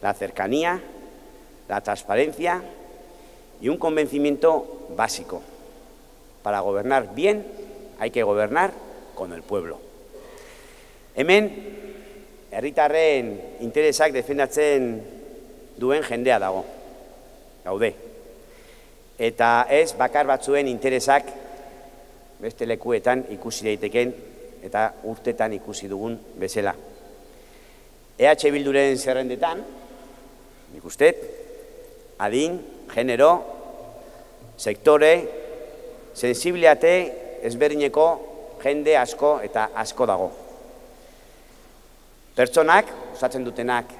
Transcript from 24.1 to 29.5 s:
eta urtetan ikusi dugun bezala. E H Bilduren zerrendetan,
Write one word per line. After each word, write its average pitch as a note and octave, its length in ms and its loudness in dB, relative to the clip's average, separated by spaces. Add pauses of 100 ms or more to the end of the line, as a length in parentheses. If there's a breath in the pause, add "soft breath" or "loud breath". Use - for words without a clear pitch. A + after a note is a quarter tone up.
eta G#2+ 240 0 (160)
urtetan A2+ 500 -4
ikusi G#2 320 -12
dugun A2 300 -8 (200)
bezala. G2 360 -4 (1400 loud breath)
E B2 100 6
H D3+ 240 6
Bilduren C#3 480 2
zerrendetan, C3 640 -2 (1120)